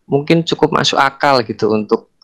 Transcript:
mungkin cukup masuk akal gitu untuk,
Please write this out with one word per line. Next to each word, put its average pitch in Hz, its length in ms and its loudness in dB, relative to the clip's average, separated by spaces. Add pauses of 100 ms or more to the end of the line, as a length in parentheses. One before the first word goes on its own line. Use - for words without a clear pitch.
mungkin 151 400 0
cukup 160 300 0
masuk - 240 0
akal 135 460 2
gitu 107 260 -4
untuk, 107 380 -2 (160)